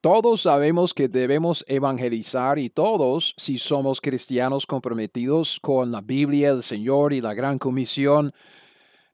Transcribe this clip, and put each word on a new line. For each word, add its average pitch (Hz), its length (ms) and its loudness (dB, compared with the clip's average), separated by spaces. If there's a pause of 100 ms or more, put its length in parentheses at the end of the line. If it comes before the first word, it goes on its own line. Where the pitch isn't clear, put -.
Todos 220 400 4
sabemos 165 540 2
que 139 120 0
debemos 139 600 0
evangelizar 131 880 -2
y 127 140 -4
todos, 160 680 0
si 131 220 -4
somos 135 420 -2
cristianos 131 640 -2
comprometidos 123 960 -2
con 131 320 0
la 107 100 -8
Biblia, 143 480 2
el 127 140 2
Señor 139 500 0
y 131 80 -2
la 107 140 -4
Gran 131 240 -2
Comisión, 139 760 0 (800)